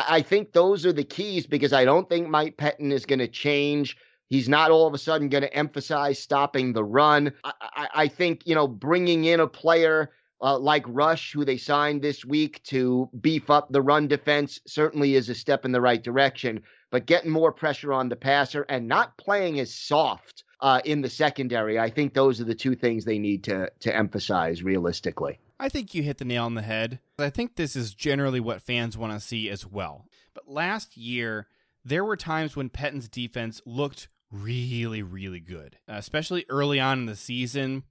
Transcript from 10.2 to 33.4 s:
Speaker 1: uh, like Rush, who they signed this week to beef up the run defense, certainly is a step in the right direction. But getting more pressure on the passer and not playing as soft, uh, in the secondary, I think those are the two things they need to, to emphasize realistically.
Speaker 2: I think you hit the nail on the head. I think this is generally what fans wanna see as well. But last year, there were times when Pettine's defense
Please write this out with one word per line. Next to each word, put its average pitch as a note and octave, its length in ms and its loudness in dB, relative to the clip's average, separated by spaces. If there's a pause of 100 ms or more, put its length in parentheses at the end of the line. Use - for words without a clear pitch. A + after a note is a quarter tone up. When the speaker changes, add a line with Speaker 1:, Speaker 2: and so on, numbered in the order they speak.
Speaker 1:
uh, C3+ 160 2
like C#3+ 300 2
Rush, D3+ 440 0
who D3 120 -2
they C3+ 120 0
signed D3 460 0
this C#3+ 220 -4
week D3+ 400 -2
to B2+ 440 0 (120)
beef D#3 280 0
up D3 220 4
the C#3 100 4
run D3 280 2
defense, C#3+ 580 0
certainly D3 480 2
is B2 140 4
a B2 60 -6
step C3+ 300 -2
in B2+ 60 -4
the B2+ 100 2
right B2 220 4
direction. A#2+ 580 0 (300)
But - 160 -2
getting E3 240 2
more D#3+ 200 4
pressure D3 420 -4
on C3 160 0
the A2+ 60 -4
passer C#3 540 0
and B2+ 180 -4
not F#3 300 0
playing F#3+ 420 -2
as B2+ 160 -6
soft, - 720 -2 (160)
uh, C3+ 240 4
in D3 180 0
the B2 80 -4
secondary, A#2+ 680 0
I A2+ 120 0
think C#3+ 240 -2
those C3+ 260 4
are A#2+ 40 -4
the A2+ 100 -2
two B2+ 200 0
things A#2 300 0
they A2 140 -2
need G2+ 260 -2
to, F#2+ 260 -4 (100)
to - 140 -2
emphasize F#2 680 0
realistically. F2 760 -4 (200)
Speaker 2:
I C4+ 100 -4
think C4 260 -8
you E3 80 -4
hit C#3+ 160 -6
the C#3 60 -10
nail A#2+ 200 -4
on A#2 100 -6
the A2 80 -8
head. A2+ 380 -6 (180)
I C#3+ 120 -2
think A#3+ 260 -8
this D#3 180 -6
is A2+ 200 -6
generally C#3 460 0
what A2 220 -6
fans A#2 340 -4
wanna A2 240 -8
see G#2+ 300 -8
as G2+ 160 -10
well. F#2 400 -10 (280)
But - 140 -20
last F3 480 -6
year, A#2 520 -8 (360)
there D#3 200 -2
were G#3 120 -4
times D#3+ 380 -6
when C3 160 -8
Pettine's C#3 380 -8
defense A#2 580 -8